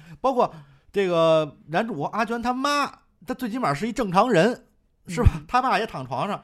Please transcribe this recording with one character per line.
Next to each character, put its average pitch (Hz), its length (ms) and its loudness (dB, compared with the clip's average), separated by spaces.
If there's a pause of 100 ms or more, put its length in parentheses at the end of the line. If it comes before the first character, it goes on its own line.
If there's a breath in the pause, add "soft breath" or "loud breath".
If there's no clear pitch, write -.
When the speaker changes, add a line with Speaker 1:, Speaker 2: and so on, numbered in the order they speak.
(200 loud breath)
Speaker 1:
包 262 140 0
括 233 180 2 (400 loud breath)
这 196 160 0
个 160 500 2 (100)
男 175 180 -2
主 180 160 -8
阿 208 240 -4
娟 233 160 -6
他 240 100 -2
妈， 285 400 0 (360)
他 247 80 -6
最 254 120 -6
起 233 120 -6
码 175 120 0
是 151 160 -2
一 240 40 -4
正 214 200 -2
常 202 200 4
人， 208 340 4 (400)
是 180 160 -4
吧？ - 140 6
Speaker 2:
嗯。 151 120 -12
Speaker 1:
他 247 140 0
爸 233 160 0
也 214 80 -2
躺 143 180 -10
床 131 240 -6
上。 190 160 -8